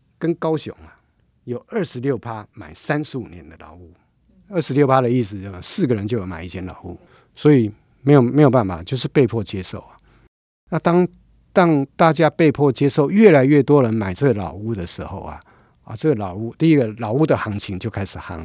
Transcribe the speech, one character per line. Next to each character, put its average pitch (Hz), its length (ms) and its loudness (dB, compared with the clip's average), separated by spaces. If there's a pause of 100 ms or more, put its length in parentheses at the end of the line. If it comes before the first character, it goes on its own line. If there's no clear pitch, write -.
(180)
跟 165 180 -2
高 160 200 -4
雄 - 220 -8
啊， 78 180 -20 (480)
有 120 240 -10
二 220 160 -4
十 - 160 -10
六 131 180 -2
趴 110 360 -14
买 80 200 -18
三 151 300 -6
十 139 140 -10
五 98 100 -10
年 82 200 -20
的 78 120 -20
老 78 160 -20
屋。 87 160 -20 (580)
二 185 120 -4
十 139 120 -6
六 143 120 4
趴 131 160 4
的 120 80 0
意 123 140 2
思 101 180 -10
就 98 100 -12
是 90 100 -16
四 175 260 -2
个 117 80 0
人 101 120 -4
就 120 100 -2
有 92 80 -6
买 85 180 -10
一 90 40 -10
间 90 180 -12
老 87 180 -14
屋， 87 160 -16 (340)
所 - 180 2
以 113 200 2 (300)
没 143 120 4
有， 135 80 8
没 127 220 2
有 143 60 6
办 117 180 2
法， 87 160 -8
就 135 120 -6
是 127 120 -4
被 139 180 2
迫 113 180 -4
接 95 200 -8
受 - 160 -10
啊。 - 180 -20 (720)
那 170 100 -4
当， 175 280 2 (440)
当 165 320 4 (120)
大 160 180 4
家 156 160 2
被 156 220 2
迫 143 200 2
接 143 160 0
受， 143 220 0
越 202 220 8
来 135 140 6
越 143 180 6
多 143 180 4
人 113 100 2
买 101 220 -4
这 139 140 0
个 120 120 4
老 87 140 -8
屋 107 220 -8
的 95 100 -6
时 - 180 -10
候 - 180 -12
啊， 76 180 -14 (440)
啊， - 120 -16
这 156 140 -2
个 135 60 2
老 95 200 -6
屋， 110 200 -8
第 160 140 2
一 156 60 6
个 127 100 2 (140)
老 110 140 -6
屋 156 120 0
的 156 100 2
行 101 220 -4
情 92 220 -8
就 107 100 -8
开 98 160 -6
始 - 140 -10
夯 82 260 -12